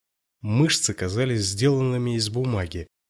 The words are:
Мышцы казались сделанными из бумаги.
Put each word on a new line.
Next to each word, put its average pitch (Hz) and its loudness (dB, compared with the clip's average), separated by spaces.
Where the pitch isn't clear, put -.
Мышцы 113 2
казались 107 -2
сделанными 123 2
из 110 -2
бумаги. 104 -2